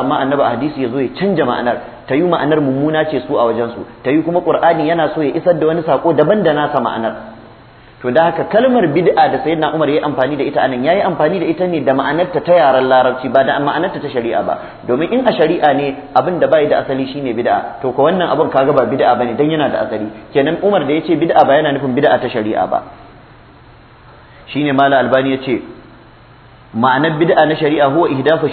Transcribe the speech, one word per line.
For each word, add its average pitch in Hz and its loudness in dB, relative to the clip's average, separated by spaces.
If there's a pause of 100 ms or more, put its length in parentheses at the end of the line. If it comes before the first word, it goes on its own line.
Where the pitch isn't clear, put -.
amma 131 0
annabi 135 0
a 104 2
hadisi 131 -4
ya 120 -4
zo 139 -4
ya 127 -2
canja 180 0
ma'anar. 117 -4
Ta 131 -2
yi 147 2
ma'anar 160 0
mummuna 147 0
ce 131 -4
su - -4
a 120 2
wajensu. 117 -4 (180)
Ta 131 0
yi 156 2
kuma 175 -2
Qur'ani 160 2
yana 160 0
so 156 -2
ya 135 -2
isar 165 2
da 156 0
wani 165 0
sako 156 0
daban 165 2
da 160 2
nasa 147 -2
ma'anar. 113 -4 (920)
To 123 0
da 165 4
haka 160 -4
kalmar 240 2 (100)
bid'a 165 4
da 135 -4
Sayyidina 156 -2
Umar 156 0
ya 143 0
yi - 2
amfani 143 -2
da 135 -4
ita 143 -2
anan, 127 -2
ya 156 2
yi 196 0
amfani 170 0
da 160 -2
ita 170 -2
ne 170 -2
da 131 0
ma'anarta 151 -2
ta 170 2
yaren 135 4
Larabci 131 2
ba 135 4
da 131 0
ma'anarta 147 -4
ta 139 -8
shari'a 113 -2
ba. 87 -4 (320)
Domin 143 -2
in 247 0
a 214 2
shari'a 156 2
ne 135 -2 (180)
abin 151 0
da 143 2
bai 147 2
da - 0
asali 131 -4
shine 135 -6
bid'a. 110 -2
To 131 -2
ko 135 2
wannan 175 2
abin 139 0
kaga 135 4
ba 127 4
bid'a 113 2
bane 117 -2
dan 151 2
yana 151 0
da 110 -2
asali. 107 -6 (300)
Kenan 147 0
Umar 196 2
da 135 -2
ya 160 0
ce 160 0
bid'a 160 2
ba 135 4
yana 151 0
nufin 135 -2
bid'a 131 2
ta 127 -4
shari'a 107 -2
ba. - 0 (1700)
Shine 147 0
Malam 135 4
Albani 131 2
ya 131 -4
ce 123 -2 (1200)
ma'anar 135 2
bid'a 156 2
na 156 -2
shari'a 151 2
huwa 160 2
ihdathu 147 0